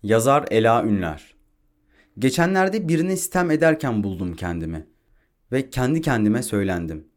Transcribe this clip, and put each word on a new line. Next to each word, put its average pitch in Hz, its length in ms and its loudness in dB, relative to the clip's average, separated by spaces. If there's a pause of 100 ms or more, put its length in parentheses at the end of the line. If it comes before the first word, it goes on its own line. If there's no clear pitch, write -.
Yazar 113 480 2
Ela 113 340 4
Ünler. 92 500 -4 (840)
Geçenlerde 185 680 0
birine 170 300 0
sitem 180 340 -2
ederken 156 520 2
buldum 90 320 -6
kendimi. 82 520 -6 (640)
Ve 131 180 -4
kendi 131 320 -2
kendime 117 420 0
söylendim. 87 720 -4